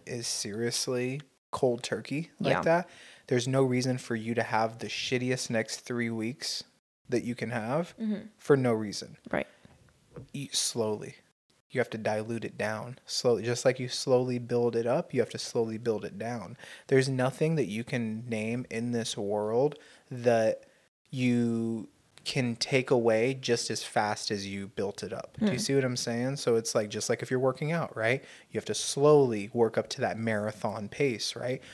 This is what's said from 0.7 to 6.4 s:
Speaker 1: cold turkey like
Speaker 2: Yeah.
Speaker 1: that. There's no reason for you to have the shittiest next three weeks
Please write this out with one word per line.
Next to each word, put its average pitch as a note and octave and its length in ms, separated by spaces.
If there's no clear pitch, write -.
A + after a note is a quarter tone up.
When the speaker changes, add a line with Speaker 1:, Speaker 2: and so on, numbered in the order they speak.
Speaker 1:
cold A#2+ 320
turkey C3+ 480
like - 140
Speaker 2:
Yeah. F2+ 80
Speaker 1:
that. E3+ 260
There's B2 180
no C3+ 160
reason B2+ 360
for B2+ 180
you A2+ 180
to A2+ 80
have A2+ 360
the G#2 100
shittiest B2+ 640
next A2 300
three A#2+ 300
weeks A2+ 540